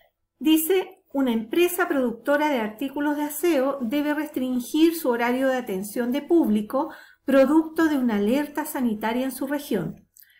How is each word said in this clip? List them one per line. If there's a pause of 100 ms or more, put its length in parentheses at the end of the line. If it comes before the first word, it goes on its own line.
(400)
Dice, (100)
"Una
empresa
productora
de
artículos
de
aseo
debe
restringir
su
horario
de
atención
de
público (320)
producto
de
una
alerta
sanitaria
en
su
región. (320)